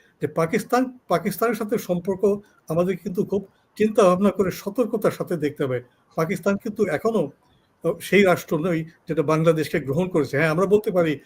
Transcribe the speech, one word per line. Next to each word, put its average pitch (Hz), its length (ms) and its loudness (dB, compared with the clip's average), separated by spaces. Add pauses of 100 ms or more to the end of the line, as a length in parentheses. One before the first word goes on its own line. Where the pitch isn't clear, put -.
(220)
যে 151 60 -2
পাকিস্তান, 220 800 -2
পাকিস্তানের 208 480 0
সাথে 220 220 -2
সম্পর্ক 196 640 -2 (260)
আমাদের 180 300 0
কিন্তু 196 280 -4
খুব 190 220 -4 (300)
চিন্তা 214 260 4
ভাবনা 180 260 6
করে 185 220 0
সতর্কতার 214 600 -2
সাথে 170 260 -4
দেখতে 147 260 -4
হবে। 127 200 -2 (320)
পাকিস্তান 196 420 -2
কিন্তু 214 280 -4
এখনো, 170 460 -2 (520)
আহ, 165 160 -2
সেই 202 240 4
রাষ্ট্র 175 340 2
নয় 160 260 -2 (240)
যেটা 156 160 0
বাংলাদেশকে 160 560 2
গ্রহণ 147 300 -2
করেছে। 147 280 0
হ্যাঁ, 160 120 2
আমরা 170 160 0
বলতে 208 260 2
পারি 165 340 0